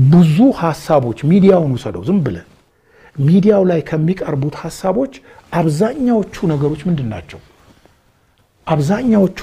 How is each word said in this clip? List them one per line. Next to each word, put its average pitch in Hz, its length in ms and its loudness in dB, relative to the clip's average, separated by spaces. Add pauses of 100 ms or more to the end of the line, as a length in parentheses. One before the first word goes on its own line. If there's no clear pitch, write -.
ብዙ 160 300 4 (180)
ሀሳቦች፣ 143 680 -2
ሚዲያውን 165 480 4
ውሰደው 98 320 -8
ዝም 185 160 -2
ብለህ፣ 98 260 -6 (720)
ሚዲያው 190 480 4
ላይ 175 180 0
ከሚቀርቡት 156 760 -4
ሀሳቦች 190 560 -4 (400)
አብዛኛዎቹ 214 800 -2 (120)
ነገሮች 147 360 -2
ምንድን 143 260 -2
ናቸው? 90 300 -14 (1300)
አብዛኛዎቹ 190 760 0